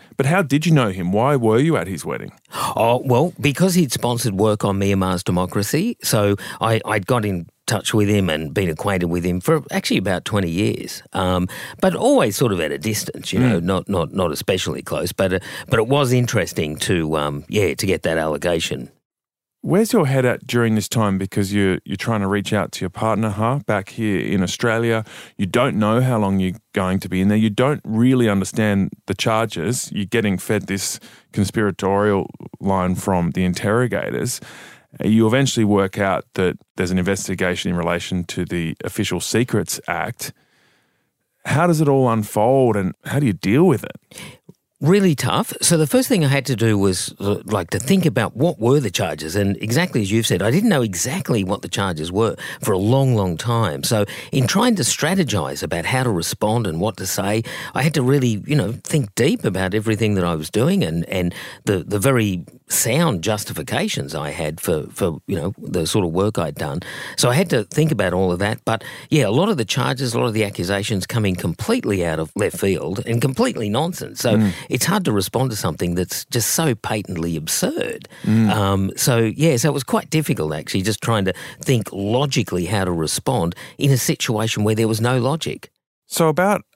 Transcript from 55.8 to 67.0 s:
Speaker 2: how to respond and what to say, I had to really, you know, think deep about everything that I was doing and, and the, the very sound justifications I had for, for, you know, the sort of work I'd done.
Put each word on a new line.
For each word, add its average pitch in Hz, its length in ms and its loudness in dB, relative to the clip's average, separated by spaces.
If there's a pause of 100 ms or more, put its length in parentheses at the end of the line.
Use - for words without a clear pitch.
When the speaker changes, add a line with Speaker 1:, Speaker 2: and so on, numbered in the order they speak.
Speaker 2:
how 131 160 0
to 127 80 0
respond 107 560 -2
and 80 140 -4
what 107 180 -2
to 92 80 -8
say, 104 380 -2 (300)
I 101 80 0
had 151 120 0
to 151 80 2
really, 123 440 2
you 143 100 0
know, 107 160 0 (120)
think 127 300 -2
deep 175 300 2
about 95 300 0
everything 107 420 2
that 90 80 2
I 87 100 0
was 78 160 -6
doing 156 340 2
and, 82 240 -4
and 90 260 -2 (300)
the, 101 140 2
the 95 220 -4
very 104 440 2 (220)
sound 123 560 0
justifications 107 920 -4
I 73 160 -6
had 78 300 -6
for, 78 280 -2
for, 85 380 -4
you 98 100 -4
know, 85 220 -4
the 87 280 -4
sort 101 180 0
of 82 80 -2
work 101 260 0
I'd 78 180 -4
done. 76 240 -6 (360)